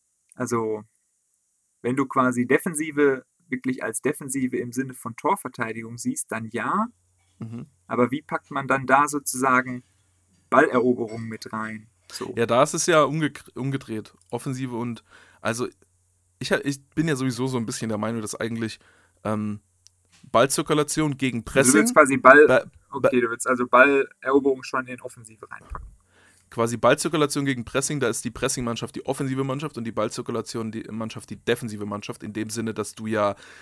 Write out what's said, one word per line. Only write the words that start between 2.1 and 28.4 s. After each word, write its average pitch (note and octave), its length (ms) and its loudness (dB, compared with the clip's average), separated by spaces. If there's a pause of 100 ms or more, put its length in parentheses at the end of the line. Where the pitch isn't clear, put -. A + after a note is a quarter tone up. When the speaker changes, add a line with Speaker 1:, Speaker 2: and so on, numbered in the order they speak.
Speaker 1:
Defensive D3 800 0 (220)
wirklich B2+ 360 -4
als A2+ 160 -6
Defensive C3 560 -2
im A#2+ 160 -4
Sinne B2+ 220 -6
von A#2 220 -12
Torverteidigung A#2 840 -4
siehst, - 340 -6
dann A2+ 180 -6
ja. D3+ 360 -2 (540)
Speaker 2:
Mhm. A#2 260 -12 (200)
Speaker 1:
Aber A#2+ 240 0
wie D3+ 120 -6
packt - 280 -8
man C#3 180 -6
dann C3+ 180 0
da C#3+ 200 4
sozusagen B2+ 760 -2 (640)
Balleroberung A#2+ 800 2
mit - 240 -12
rein? A2 360 -10 (220)
So. - 280 -10
Speaker 2:
Ja, A#2 80 2
da A#2 160 4
ist D3+ 100 2
es D#3+ 140 -2
ja D#3 160 6
umge-, D3 300 0 (220)
umgedreht. A#2+ 600 -6 (160)
Offensive B2+ 460 -6
und, A#2 280 -8 (380)
also, A#2 260 -2 (680)
ich, C#3+ 140 -4
ich C#3 300 -2 (120)
bin D#3 120 0
ja D3+ 100 0
sowieso B2+ 320 -2
so B2+ 100 -2
ein A2+ 80 -2
bisschen A#2 240 -4
der G#2+ 80 -2
Meinung, A2 240 -4
dass G#2 120 -8
eigentlich, A2+ 440 -4 (460)
ähm, G#2+ 360 -4 (720)
Ballzirkulation D3 840 2
gegen A#2+ 280 -2 (100)
Speaker 1:
Also - 180 6
du - 60 8
willst A#3 160 4
Speaker 2:
Pressing - 0 -
Speaker 1:
quasi C#3 240 6
Ball, C#3+ 300 12
Speaker 2:
Ba-, B2+ 160 4
Ba- - 60 -18 (200)
Speaker 1:
okay, C3 300 2
du A#2 100 0
willst A#2 160 -6
also B2 200 0
Balleroberung C3+ 1000 4
schon C3 240 -6
in B2 120 -14
Offensive A2+ 500 -18
reinpacken. - 360 -14 (640)
Speaker 2:
Quasi A#2 260 0
Ballzirkulation D3 680 2
gegen B2 200 -2
Pressing, C#3 360 -4
da B2 80 2
ist - 160 -4
die A#2 60 -4
Pressing-Mannschaft A#2+ 680 -4